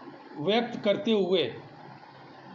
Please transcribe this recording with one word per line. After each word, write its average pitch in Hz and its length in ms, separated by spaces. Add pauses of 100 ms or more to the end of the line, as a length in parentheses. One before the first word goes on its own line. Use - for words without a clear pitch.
(380)
व्यक्त 208 480
करते 214 260
हुए 180 420 (1000)